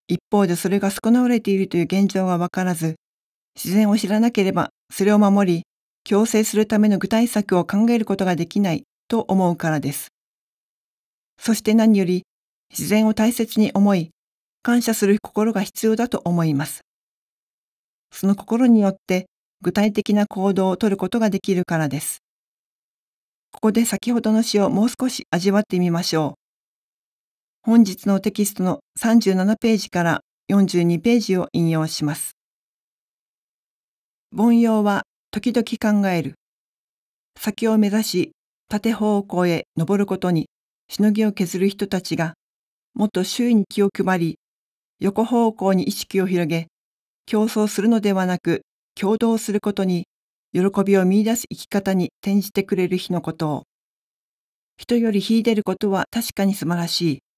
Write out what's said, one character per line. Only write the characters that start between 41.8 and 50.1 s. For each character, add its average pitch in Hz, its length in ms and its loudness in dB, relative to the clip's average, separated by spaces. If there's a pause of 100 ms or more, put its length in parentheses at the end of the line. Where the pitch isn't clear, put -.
た 185 160 -4
ち - 140 -6
が、 165 180 -4 (580)
も 208 140 -2
っ - 20 -2
と 185 160 -2
周 240 240 -2
囲 233 60 4
に 202 120 4
気 - 160 -2
を 196 60 2
配 185 300 -2
り、 165 200 -4 (640)
横 196 240 0
方 233 300 0
向 196 180 0
に 185 120 2
意 - 60 -4
識 - 300 -4
を 185 60 0
広 175 220 0
げ、 165 180 -4 (580)
競 214 200 0
争 214 220 0
す 208 140 -4
る 214 80 2
の 226 140 4
で 208 100 0
は 190 140 -2
な 180 100 -2
く、 - 240 -2 (340)
協 202 220 -2
働 226 260 0
す - 120 -8
る 208 80 -4
こ 208 100 -2
と 196 120 -4
に、 180 200 -2 (480)